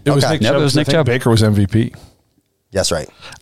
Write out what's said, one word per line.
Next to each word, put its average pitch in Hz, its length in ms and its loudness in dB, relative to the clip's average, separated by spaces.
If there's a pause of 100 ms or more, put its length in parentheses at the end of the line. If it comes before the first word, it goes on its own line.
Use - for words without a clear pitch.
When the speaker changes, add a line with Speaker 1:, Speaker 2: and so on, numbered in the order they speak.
Speaker 1:
It 147 60 0
was 143 140 2
Speaker 2:
Okay. 127 100 0
Speaker 1:
Nick 127 80 -2
Speaker 3:
Yep, 113 100 0
Speaker 1:
Chubb, 139 80 0
Speaker 3:
it 151 40 0
was 139 80 0
Speaker 1:
'cause - 40 0
I 151 40 2
Speaker 3:
Nick 147 60 -2
Speaker 1:
think - 100 0
Speaker 3:
Chubb. 156 100 2
Speaker 1:
Baker 127 240 0
was 110 120 4
M 107 120 2
V 101 120 2
P. 113 280 0 (760)
Speaker 2:
That's 92 180 -2
right. 80 180 -6 (340)